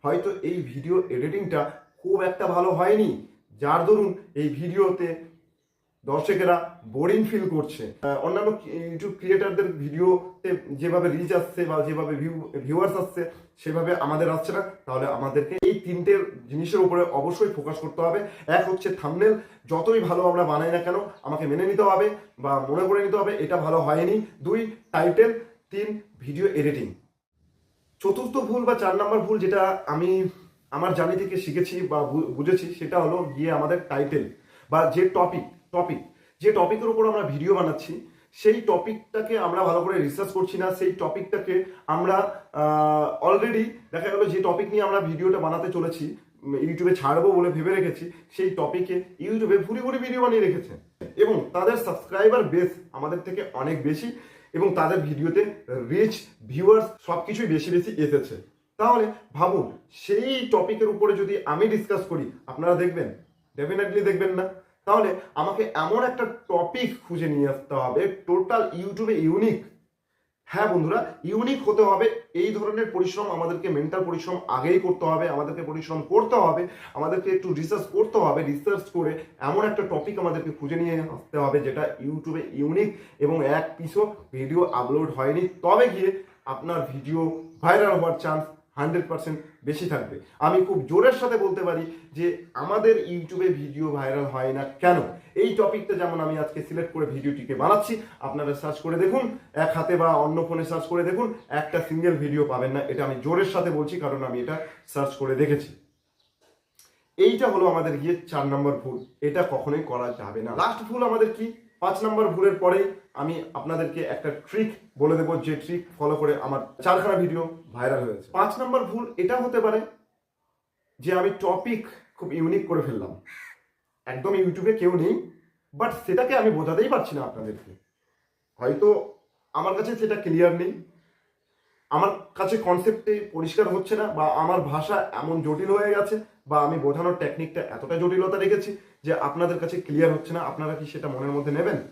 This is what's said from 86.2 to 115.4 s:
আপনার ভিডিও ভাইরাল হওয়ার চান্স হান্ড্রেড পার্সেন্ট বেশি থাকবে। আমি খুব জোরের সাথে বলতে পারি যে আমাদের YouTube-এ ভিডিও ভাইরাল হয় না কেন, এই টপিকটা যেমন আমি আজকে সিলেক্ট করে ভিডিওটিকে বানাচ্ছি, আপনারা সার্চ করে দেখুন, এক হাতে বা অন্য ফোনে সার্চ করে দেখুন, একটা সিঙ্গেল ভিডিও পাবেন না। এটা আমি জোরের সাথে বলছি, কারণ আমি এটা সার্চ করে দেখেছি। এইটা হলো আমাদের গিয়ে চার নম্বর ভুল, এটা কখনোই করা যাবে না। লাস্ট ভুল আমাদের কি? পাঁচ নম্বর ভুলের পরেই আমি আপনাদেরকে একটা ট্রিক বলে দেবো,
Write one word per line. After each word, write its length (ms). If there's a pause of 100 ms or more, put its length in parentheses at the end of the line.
আপনার 260 (140)
ভিডিও 280 (420)
ভাইরাল 360
হওয়ার 240
চান্স 200 (360)
হান্ড্রেড 320
পার্সেন্ট 260 (300)
বেশি 260
থাকবে। 220 (300)
আমি 220
খুব 100 (120)
জোরের 320
সাথে 240
বলতে 220
পারি 160 (340)
যে 80 (380)
আমাদের 320 (160)
YouTube-এ 380 (120)
ভিডিও 260 (100)
ভাইরাল 360
হয় 240
না 60 (200)
কেন, 140 (440)
এই 80 (100)
টপিকটা 420
যেমন 240
আমি 180
আজকে 240
সিলেক্ট 280
করে 100 (100)
ভিডিওটিকে 460
বানাচ্ছি, 320 (340)
আপনারা 240 (100)
সার্চ 240
করে 180
দেখুন, 200 (400)
এক 140
হাতে 240
বা 80 (160)
অন্য 120 (100)
ফোনে 240
সার্চ 200
করে 180
দেখুন, 180 (340)
একটা 160 (100)
সিঙ্গেল 360
ভিডিও 280
পাবেন 240
না। 60 (100)
এটা 160
আমি 80 (100)
জোরের 280
সাথে 240
বলছি, 260
কারণ 160 (100)
আমি 140
এটা 120 (380)
সার্চ 180 (100)
করে 200
দেখেছি। 280 (1500)
এইটা 360
হলো 200
আমাদের 280
গিয়ে 140 (160)
চার 220
নম্বর 200 (100)
ভুল, 140 (300)
এটা 140 (120)
কখনোই 380
করা 160 (120)
যাবে 260
না। 60 (100)
লাস্ট 180 (100)
ভুল 200
আমাদের 280
কি? 100 (360)
পাঁচ 220
নম্বর 200 (100)
ভুলের 280
পরেই 220 (360)
আমি 120 (260)
আপনাদেরকে 420 (120)
একটা 160 (180)
ট্রিক 220 (320)
বলে 180
দেবো, 140 (120)